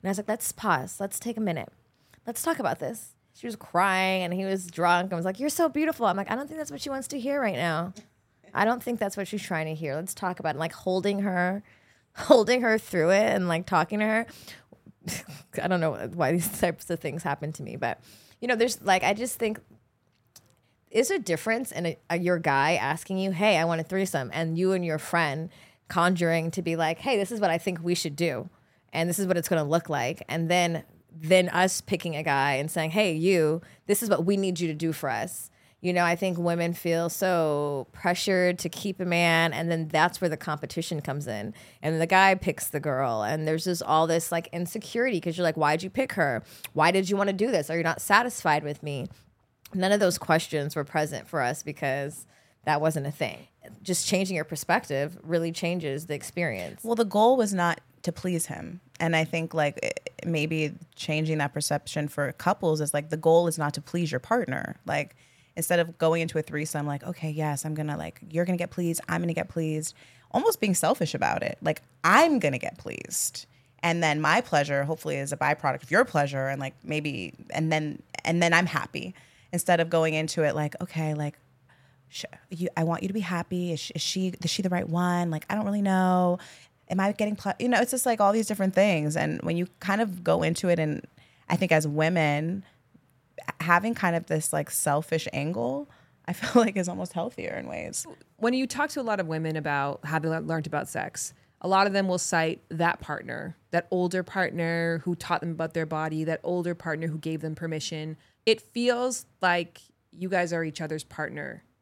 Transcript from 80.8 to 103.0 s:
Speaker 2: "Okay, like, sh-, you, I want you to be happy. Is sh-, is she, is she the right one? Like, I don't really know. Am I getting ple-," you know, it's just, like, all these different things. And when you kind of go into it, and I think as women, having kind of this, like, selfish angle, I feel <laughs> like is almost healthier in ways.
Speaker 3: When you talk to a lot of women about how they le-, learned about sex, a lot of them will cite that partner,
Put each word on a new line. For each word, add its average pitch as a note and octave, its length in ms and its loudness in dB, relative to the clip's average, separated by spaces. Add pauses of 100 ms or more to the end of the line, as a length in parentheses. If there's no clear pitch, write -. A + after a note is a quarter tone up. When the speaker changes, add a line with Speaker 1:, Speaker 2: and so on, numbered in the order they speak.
Speaker 2:
"Okay, D#3+ 320 -4
like, D3 260 -4 (720)
sh-, - 160 -12 (240)
you, F3 260 -4
I E3 80 0
want E3 180 0
you F#3+ 60 -4
to F#3+ 60 -4
be A3 80 -2
happy. F3 500 -4
Is D#3 80 -4
sh-, - 160 -10
is D#3 60 -4
she, F#3 320 -2 (100)
is E3 80 -2
she - 100 -4
the F#3+ 80 0
right F3+ 180 0
one? F3 440 2
Like, D#3 180 -4
I G3+ 60 -2
don't G#3+ 100 -2
really G3+ 160 0
know. F#3 560 4 (520)
Am F#3 100 0
I G3 140 2
getting G#3 240 -2
ple-," - 200 -4
you A#3+ 120 0
know, A#3 100 4
it's A#3+ 120 2
just, B3+ 140 0
like, A3+ 140 2
all G3+ 140 8
these A3+ 120 4
different F#3+ 300 0
things. D#3+ 400 4
And D3+ 280 0
when E3+ 120 0
you F3 120 0 (120)
kind G3 220 0
of F#3 220 -2
go E3 200 4
into E3 240 0
it, F3 120 6
and D3+ 220 0 (480)
I F3 60 2
think F#3 160 2
as D#3 160 4
women, D#3 800 0 (960)
having F3 320 4
kind E3+ 240 0
of E3 80 -4
this, D#3 260 -2
like, D3+ 180 -4
selfish D#3 640 -2
angle, A#3 580 -4 (360)
I F3+ 80 -4
feel - 280 4
<laughs> - 0 -
like G#3 140 2
is F3+ 140 -2
almost F3+ 240 -8
healthier - 420 -6
in - 120 -8
ways. - 380 -8 (300)
Speaker 3:
When A#3+ 180 2
you C4 140 0
talk C#4+ 240 -2
to - 80 -6
a C4 40 -4
lot G#3 180 0
of E3+ 60 -4
women D#3+ 280 -2
about C#3+ 480 -2
how D#3 160 -2
they D#3 80 -4
le-, D#3+ 140 -2
learned D#3+ 260 -4
about D3+ 220 -4
sex, - 440 -6 (280)
a F3 80 -4
lot F#3+ 180 4
of G3 60 -2
them G3 160 2
will F3+ 80 0
cite E3 520 0
that E3 300 0
partner, - 560 -10 (160)